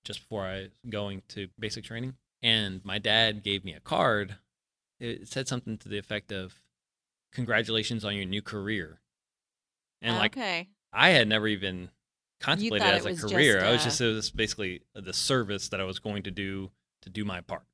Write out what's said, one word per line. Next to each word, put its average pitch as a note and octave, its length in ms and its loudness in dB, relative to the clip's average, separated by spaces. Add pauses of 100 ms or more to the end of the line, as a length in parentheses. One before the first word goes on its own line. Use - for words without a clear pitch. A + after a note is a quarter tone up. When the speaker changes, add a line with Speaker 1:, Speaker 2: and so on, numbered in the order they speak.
Speaker 1:
just - 160 -10
before G2+ 260 -6
I F#2+ 220 -8 (200)
going G2+ 400 -4
to G2 200 -8 (100)
basic G#2+ 240 -6
training. B2 320 -10 (260)
And G#2 420 0
my G2 140 -6
dad G#2+ 460 2
gave G2 200 -2
me F#2 100 -10
a D#2 60 -16
card. G#2+ 580 2 (600)
It A#2 280 -8
said C3 200 -6
something A#2+ 320 -4
to - 100 -18
the G2+ 100 -4
effect G#2 320 -8
of, F#2 280 -10 (720)
"Congratulations A2+ 720 0
on G2+ 120 -2
your G2+ 100 -2
new G2 160 -4
career." G2 600 -4 (1000)
And, A#2 160 0
like, G#2+ 180 2
Speaker 2:
Okay. F#3 340 -4 (220)
Speaker 1:
I C3+ 180 8
had C3 180 8
never G#2+ 200 2
even F#2 440 -2 (480)
contemplated G#3 480 2
Speaker 2:
You - 20 8
Speaker 1:
it - 20 8
Speaker 2:
thought G3 60 6
Speaker 1:
as - 80 -2
Speaker 2:
it - 20 -2
Speaker 1:
a - 40 -2
Speaker 2:
was E3+ 200 -4
Speaker 1:
career. C#3 280 6
Speaker 2:
just F#2 80 4
Speaker 1:
I A2+ 40 6
was B2 100 4
Speaker 2:
a - 20 2
Speaker 1:
just, A#2+ 180 0
it A2+ 140 4
was G#2+ 160 -4
basically G2+ 500 -4 (140)
the F#2 180 -10
service G#2 560 0
that G2 100 -4
I F#2+ 40 -2
was F#2+ 160 -4
going G#2 240 -4
to G2 80 -8
do G2 400 -6 (320)
to F#2+ 80 -18
do G#2+ 120 -6
my F#2 180 -6
part, D#2+ 220 -10 (100)